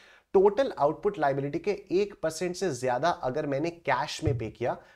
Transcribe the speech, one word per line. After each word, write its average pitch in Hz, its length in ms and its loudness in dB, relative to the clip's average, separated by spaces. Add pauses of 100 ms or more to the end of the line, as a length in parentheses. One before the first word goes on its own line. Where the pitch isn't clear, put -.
(340)
टोटल 202 440 4
आउटपुट 156 420 0
लायबिलिटी 143 400 0
के 202 120 -2 (200)
एक 202 220 0 (100)
परसेंट 180 320 -2
से 180 180 -2
ज्यादा 127 360 0
अगर 135 360 -2
मैंने 143 240 -2
कैश 143 540 -2
में 110 140 2
पे 113 120 -6
किया, 127 280 -4 (180)